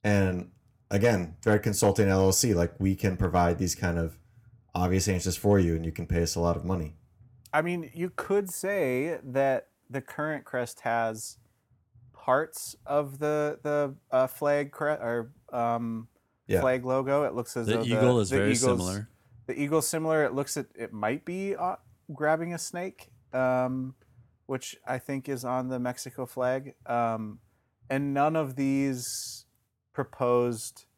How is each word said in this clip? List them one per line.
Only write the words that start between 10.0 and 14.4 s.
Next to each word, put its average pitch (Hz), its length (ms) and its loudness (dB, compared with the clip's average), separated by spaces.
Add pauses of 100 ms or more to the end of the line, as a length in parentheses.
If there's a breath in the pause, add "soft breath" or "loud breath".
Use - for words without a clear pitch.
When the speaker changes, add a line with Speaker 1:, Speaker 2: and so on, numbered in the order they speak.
Speaker 2:
current 151 420 -6
crest - 360 -6
has 113 580 -2 (760)
parts - 640 -2 (100)
of 143 320 -2
the, 147 440 0
the, 147 320 -2 (160)
uh, 131 160 4
flag 143 440 0